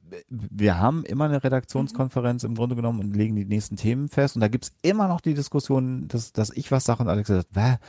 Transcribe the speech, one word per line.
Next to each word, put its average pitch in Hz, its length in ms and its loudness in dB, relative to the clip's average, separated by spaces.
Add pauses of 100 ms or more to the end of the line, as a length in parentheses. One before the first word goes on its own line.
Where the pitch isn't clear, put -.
(280)
wir 104 500 0
haben 135 260 2
immer 139 220 -2
eine 143 160 0
Redaktionskonferenz 127 1040 -2
im 113 100 -4
Grunde 123 220 -2
genommen 117 240 -2
und 101 160 -2
legen 107 180 2
die 101 120 -2
nächsten 104 300 -2
Themen 127 320 0
fest. 139 260 0
Und 120 60 -2
da 107 80 4
gibt's - 240 -2 (100)
immer 196 260 2
noch 170 140 0
die 160 120 0
Diskussion, 135 760 0
dass, 117 240 -4
dass 107 180 0
ich - 200 -8
was 135 140 2
sage 117 180 2
und 117 60 2
Alex 101 200 0
sagt, 95 260 2
"Hä? 117 220 4 (120)